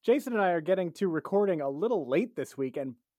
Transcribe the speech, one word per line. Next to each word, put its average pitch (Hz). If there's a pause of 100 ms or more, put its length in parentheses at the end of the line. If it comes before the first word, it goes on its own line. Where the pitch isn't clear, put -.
Jason 254
and 208
I 185
are 170
getting 180
to 196
recording 180
a 139
little 165
late 170
this -
week, 135
and 131 (240)